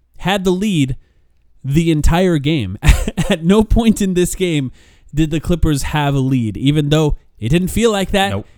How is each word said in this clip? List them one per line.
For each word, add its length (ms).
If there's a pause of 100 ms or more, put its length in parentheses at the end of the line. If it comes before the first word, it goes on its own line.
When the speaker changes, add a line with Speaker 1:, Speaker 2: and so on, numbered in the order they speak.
(200)
Speaker 1:
had 240
the 80
lead 460 (680)
the 280
entire 460
game. 400 (260)
<laughs> 260
At 140
no 200
point 380
in 120
this 220
game 360 (420)
did 180
the 80
Clippers 440
have 320
a 40
lead, 380
even 320
though 280 (200)
it 120
didn't 200
feel 220
like 200
that 200
Speaker 2:
Nope. 160 (100)